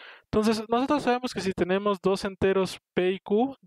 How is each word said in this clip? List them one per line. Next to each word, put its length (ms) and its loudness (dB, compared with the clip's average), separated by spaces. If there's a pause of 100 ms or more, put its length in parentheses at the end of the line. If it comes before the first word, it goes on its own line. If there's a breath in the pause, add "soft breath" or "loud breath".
(240 loud breath)
Entonces, 440 0
nosotros 340 0
sabemos 320 -2
que 60 -6
si 120 -2
tenemos 480 0
dos 240 0
enteros 540 0 (160)
P 160 2
y 80 -4
Q, 380 0 (100)